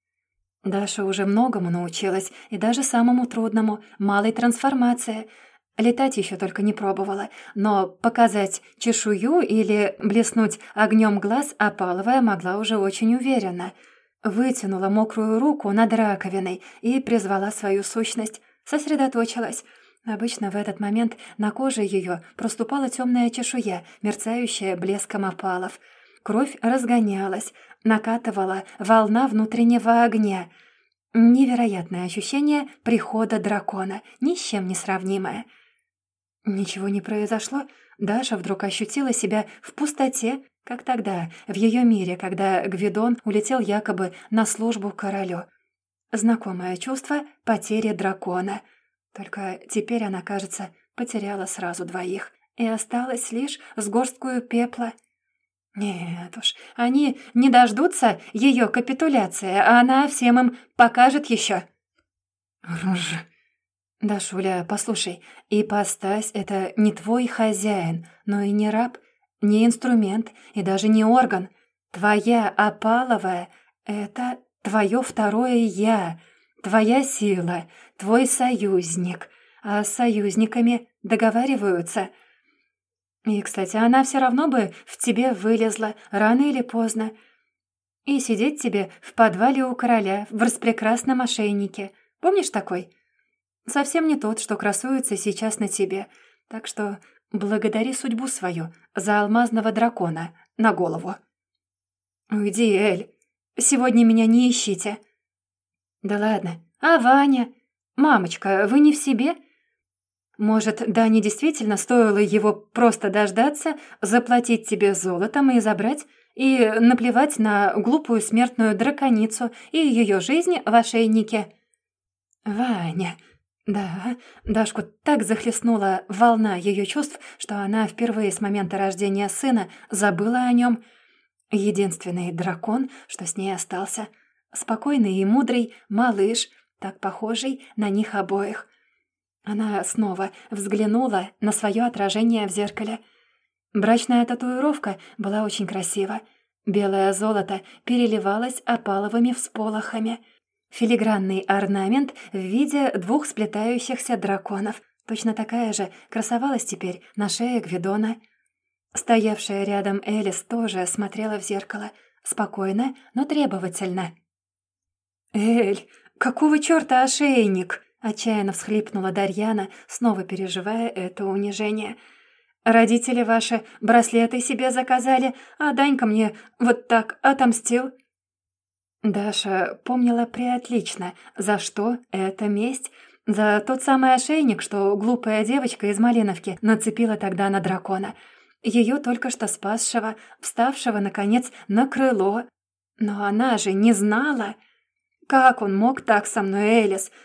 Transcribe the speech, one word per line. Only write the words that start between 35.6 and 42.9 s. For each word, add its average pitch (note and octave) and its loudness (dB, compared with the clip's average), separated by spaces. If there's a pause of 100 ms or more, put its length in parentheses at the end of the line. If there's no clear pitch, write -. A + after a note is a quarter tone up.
Ничего G3 -4
не G3+ -2
произошло. G#3+ -4 (360)
Даша A3 -2
вдруг F#3 -6
ощутила A#3 -4
себя G#3+ -2 (140)
в - -20
пустоте, C4+ -2 (220)
как B3 -12
тогда, G3 -4 (180)
в G3+ -8
ее A3+ 4
мире, F#3+ 2
когда F#3+ -2
Гвидон G3+ -2